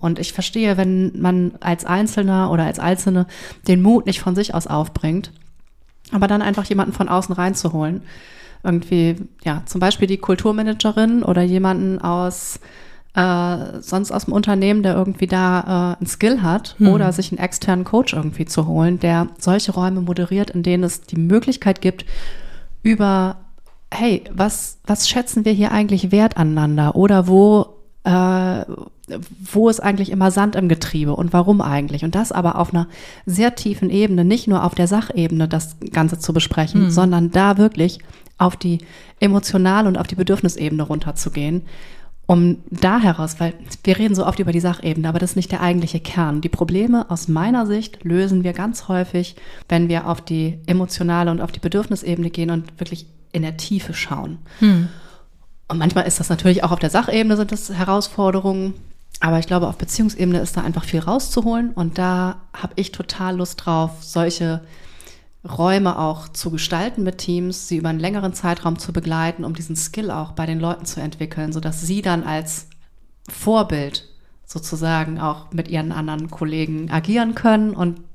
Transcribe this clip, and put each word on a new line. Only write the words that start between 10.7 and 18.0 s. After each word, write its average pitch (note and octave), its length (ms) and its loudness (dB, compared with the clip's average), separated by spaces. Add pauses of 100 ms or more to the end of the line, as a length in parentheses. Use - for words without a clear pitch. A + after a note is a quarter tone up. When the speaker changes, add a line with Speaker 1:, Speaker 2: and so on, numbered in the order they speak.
Speaker 1:
oder F3+ 180 2
jemanden F#3 580 2
aus, F3+ 640 -4 (540)
äh, F3 680 0
sonst G3 320 -4
aus - 140 -4
dem G3 80 -2
Unternehmen, G3+ 480 2
der F#3 120 2
irgendwie F#3+ 320 0
da, F3+ 680 0
äh, - 40 -8
einen F3+ 80 -4
Skill A3+ 360 0
hat, F3 360 0
Speaker 2:
Mhm. G#3 100 8
Speaker 1:
oder F#3 240 4
sich F#3+ 200 -4
einen E3+ 60 -4
externen F3+ 480 -2
Coach B3+ 260 2